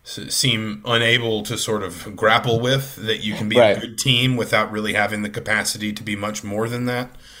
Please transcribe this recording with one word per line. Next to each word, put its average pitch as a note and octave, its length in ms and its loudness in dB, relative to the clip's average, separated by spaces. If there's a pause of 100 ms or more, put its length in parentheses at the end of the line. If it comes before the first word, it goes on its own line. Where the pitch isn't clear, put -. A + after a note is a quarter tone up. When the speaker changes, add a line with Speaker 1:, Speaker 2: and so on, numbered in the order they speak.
Speaker 1:
s-, - 300 -8
seem A2 520 0
unable A#2 560 2
to A2 160 -6
sort G#2 240 -2
of F#2 320 -10
grapple A2+ 460 4
with, C3+ 360 0
that G#2+ 220 -4
you G#2+ 160 -4
can G#2+ 140 -4
be A2+ 100 4
Speaker 2:
Right. G#2 180 8
Speaker 1:
a - 40 -4
good - 180 -10
team B2+ 380 2
without G#2+ 340 0
really G#2+ 220 -4
having G#2 300 0
the G#2 80 -4
capacity G#2+ 640 -2
to G#2 100 -8
be G#2 120 -4
much G#2 300 -6
more G#2+ 240 -2
than B2 180 -4
that. B2 240 -4 (300)